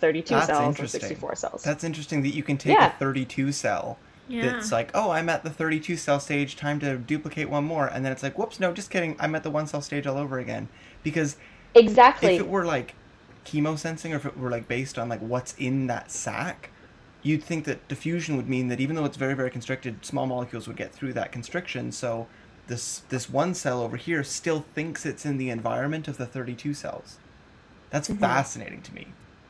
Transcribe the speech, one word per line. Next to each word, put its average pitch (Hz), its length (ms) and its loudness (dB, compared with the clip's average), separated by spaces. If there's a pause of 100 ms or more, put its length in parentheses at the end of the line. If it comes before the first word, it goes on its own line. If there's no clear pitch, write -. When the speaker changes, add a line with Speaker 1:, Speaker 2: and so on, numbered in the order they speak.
Speaker 1:
thirty-two 160 340 4
Speaker 2:
That's 156 120 6
Speaker 1:
cells 151 120 4
and 147 80 4
Speaker 2:
interesting. 143 320 -2
Speaker 1:
sixty-four - 360 -6
cells. - 280 -8
Speaker 2:
That's - 220 -2
interesting 151 380 -2
that 143 120 0
you 147 80 -2
can 143 140 0
take 170 200 4
Speaker 1:
Yeah. 185 100 10
Speaker 2:
a - 120 0
thirty-two 135 540 0
cell 113 440 -2 (300)
Speaker 3:
Yeah. 233 240 0
Speaker 2:
that's 220 180 -4
like, 117 240 0
"Oh, 202 180 2
I'm 165 180 2
at 160 160 0
the 160 40 -4
thirty-two 160 460 -2
cell 143 240 2
stage, 143 380 -2
time 147 240 -2
to 135 160 0
duplicate 147 520 -4
one 147 140 2
more," 151 240 2
and 131 160 -2
then 135 80 0
it's 131 100 -6
like, 135 160 -4
"Whoops, - 220 -4
no, 180 140 2
just 196 160 -8
kidding, 170 280 0
I'm 156 160 0
at 156 100 -2
the 160 60 -4
one 151 160 0
cell 147 160 -4
stage 143 240 -4
all 135 120 -2
over 135 200 -4
again." 113 300 -6 (360)
Because 156 340 0 (380)
Speaker 1:
Exactly. 233 600 10
Speaker 2:
If 165 60 4
it - 60 -2
were, 180 180 0
like, 156 300 -2 (500)
chemo 151 320 0
sensing, 160 360 -6
or 147 40 0
if 135 80 -4
it 139 120 -6
were, 127 120 -4
like, 117 180 -4
based 131 300 -4
on, 117 120 -2
like, 113 100 -4
what's 120 360 -4
in 131 320 0
that 120 220 -4
sac, - 600 -6 (520)
you'd 151 220 0
think 160 220 -4
that - 220 -6
diffusion 156 500 -2
would 120 120 -4
mean 127 200 0
that 123 100 -2
even 139 160 0
though 151 100 0
it's 143 120 -4
very, 135 160 0
very 131 180 -2
constricted, 120 540 -8
small 131 200 -2
molecules 123 420 -4
would 113 100 -10
get - 160 -8
through 131 200 -6
that - 180 -4
constriction, 120 600 -6
so 113 360 -4 (400)
this, - 320 -6 (100)
this 127 200 -4
one 156 240 2
cell 135 280 -2
over 120 160 -4
here 156 260 -2
still 156 500 -2
thinks 156 320 -6
it's 147 200 -6
in 143 120 0
the 131 120 -2
environment 120 580 -2
of 135 100 -6
the 127 80 -4
thirty-two 123 480 -6
cells. - 440 -10 (760)
That's - 180 -2
Speaker 1:
Mm-hmm. 104 100 -2
Speaker 2:
fascinating 123 640 0
to - 100 -18
me. - 140 -14 (420)